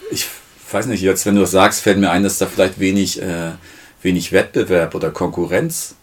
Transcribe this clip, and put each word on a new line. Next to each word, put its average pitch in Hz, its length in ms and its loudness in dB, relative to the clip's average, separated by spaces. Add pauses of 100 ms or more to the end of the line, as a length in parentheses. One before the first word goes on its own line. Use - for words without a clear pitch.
ich - 160 -6 (460)
weiß 110 160 -2
nicht, 101 140 -2
jetzt 92 260 2
wenn 101 80 4
du 101 60 6
das 90 100 2
sagst, 95 300 4
fällt 101 180 2
mir 95 100 2
ein, 90 140 2
dass 95 160 -2
da 92 80 0
vielleicht 95 320 0
wenig, 95 420 0
äh, 85 300 -6 (500)
wenig 90 300 0
Wettbewerb 87 640 0
oder 80 160 -4
Konkurrenz 90 920 -4